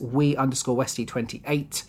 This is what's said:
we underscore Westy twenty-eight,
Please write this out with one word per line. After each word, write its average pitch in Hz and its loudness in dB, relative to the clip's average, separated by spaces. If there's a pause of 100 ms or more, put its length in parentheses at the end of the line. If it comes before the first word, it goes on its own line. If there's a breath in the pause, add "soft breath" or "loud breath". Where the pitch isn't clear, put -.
we 139 4
underscore 131 0
Westy 120 0
twenty-eight, 147 -4